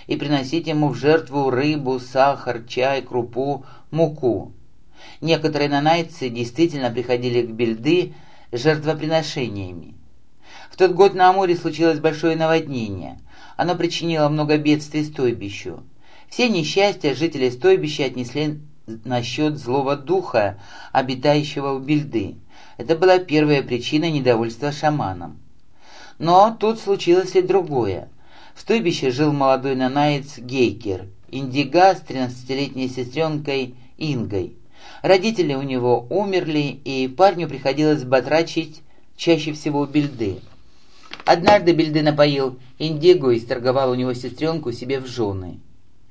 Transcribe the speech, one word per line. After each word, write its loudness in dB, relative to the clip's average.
и -4
приносить -2
ему 0
в -4
жертву 2
рыбу, 0
сахар, 0
чай, -2
крупу, -4
муку". -2
Некоторые 0
нанайцы 0
действительно -2
приходили 0
к -6
Бельды 0
с -6
жертвоприношениями. -2
В -16
тот 6
год 6
на 8
Амуре 2
случилось 2
большое 0
наводнение. -2
Оно 0
причинило 0
много 2
бедствий 0
стойбищу. -4
Все 0
несчастья 0
жители -2
стойбища 2
отнесли -4
на -6
счет -2
злого -2
духа, 0
обитающего 0
у -4
Бельды. -2
Это 0
была 6
первая 2
причина -2
недовольства 0
шаманом. -4
Но 6
тут 0
случилось 2
и 6
другое. 0
В -20
стойбище 0
жил 2
молодой 2
нанаец 0
Гейкер, -2
индига 2
с -10
тринадцатилетней -6
сестренкой -4
Ингой. -4
Родители 2
у -4
него 0
умерли, -2
и -2
парню 2
приходилось 0
батрачить 0
чаще 0
всего -2
у 0
Бельды. -2
Однажды 6
Бельды 2
напоил 2
Индигу 4
и 2
сторговал 0
у 0
него -2
сестренку -4
себе -4
в -10
жены. -6